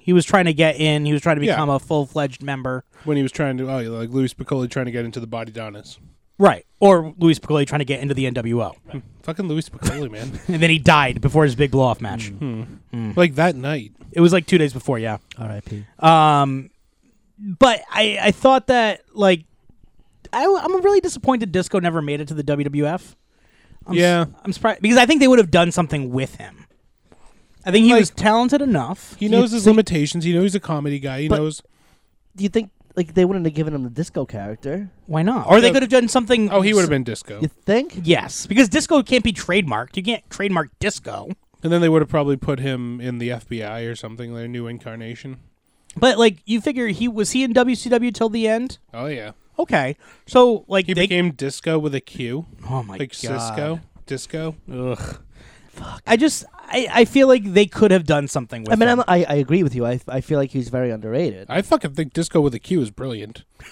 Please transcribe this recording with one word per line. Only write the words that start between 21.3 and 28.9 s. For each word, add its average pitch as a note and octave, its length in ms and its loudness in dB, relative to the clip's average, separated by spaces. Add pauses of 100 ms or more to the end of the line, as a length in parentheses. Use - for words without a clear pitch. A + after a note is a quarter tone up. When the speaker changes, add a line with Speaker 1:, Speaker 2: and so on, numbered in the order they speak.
Speaker 1:
Disco F#3 280 -2
never E3+ 220 -2
made D3 180 -4
it D3+ 80 -10
to D#3+ 60 -8
the D3+ 80 -6
W C#3+ 220 -2
W C#3+ 220 -2
F. E3+ 300 -8 (680)
I'm F3+ 80 -6
s-, F3 60 2
Speaker 2:
Yeah. F3 260 2 (180)
Speaker 1:
I'm G3 80 -4
surprised, - 300 -2
because A3+ 160 4
I B3 80 6
think D4 140 4
they C4+ 80 6
would B3+ 100 8
have F#3+ 120 4
done E3+ 220 4
something D3 380 -2
with C3 260 -4
him. - 300 -20 (1000)
I F#3+ 60 -6
think G#3+ 140 6
he A#3+ 80 8
Speaker 2:
Like, A#3 80 8
Speaker 1:
was F#3+ 100 2
talented A#3+ 520 2
enough. F3+ 560 -2